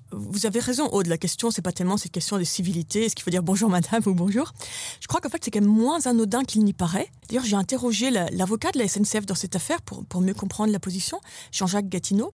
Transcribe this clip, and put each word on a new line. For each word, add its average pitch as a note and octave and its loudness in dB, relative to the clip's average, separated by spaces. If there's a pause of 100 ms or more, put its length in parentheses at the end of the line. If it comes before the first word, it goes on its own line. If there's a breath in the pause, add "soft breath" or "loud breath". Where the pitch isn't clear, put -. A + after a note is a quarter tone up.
(120)
Vous C3+ -2
avez A3 0
raison, B3+ 0
Aude. F#3+ 2
La E3 0
question, F#3+ -2
c'est G3+ -4
pas E3+ -2
tellement F#3 0
cette - -6
question G3 -2
des F3+ 0
civilités, F3+ 0
est-ce G#3+ 0
qu'il - -8
faut - -2
dire F3+ 2
bonjour F#3+ 2
madame F3+ 2
ou G3 2
bonjour. G3 0 (480 loud breath)
Je - -12
crois D#4+ 0
qu'en D#4 -4
fait, E4 -4
c'est A3+ -4
quand G#3 0
même G3+ 6
moins A#3 4
anodin A#3 2
qu'il G#3+ 2
n'y G3+ 4
paraît. F#3+ -2 (160)
D'ailleurs, B3 -2
j'ai G#3 2
interrogé A#3+ 0
la, F#3 0
l'avocat F#3+ 0
de C#4+ 0
la A3+ 2
S G3 0
N G#3 4
C G#3+ 0
F G#3 -4
dans F#3+ -4
cette - -4
affaire D4+ -2
pour, - -12
pour F3+ -2
mieux F#3+ 2
comprendre G#3 -2
la G3+ 0
position, F#3+ -4 (320 loud breath)
Jean-Jacques G3 0
Gatineau, G3 0